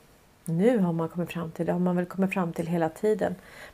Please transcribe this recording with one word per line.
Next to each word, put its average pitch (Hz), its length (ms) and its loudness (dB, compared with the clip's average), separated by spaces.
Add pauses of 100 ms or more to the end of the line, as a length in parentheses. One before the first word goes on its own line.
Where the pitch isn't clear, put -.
(460)
nu 196 320 4
har 175 160 2
man 165 160 -2
kommit 170 220 -6
fram 165 200 -8
till, 165 140 -4
det 170 60 0
har 175 80 0
man 180 160 2
väl 180 100 0
kommit 190 280 -2
fram 170 200 -2
till 170 140 -4
hela 165 220 2
tiden. 190 460 0 (380)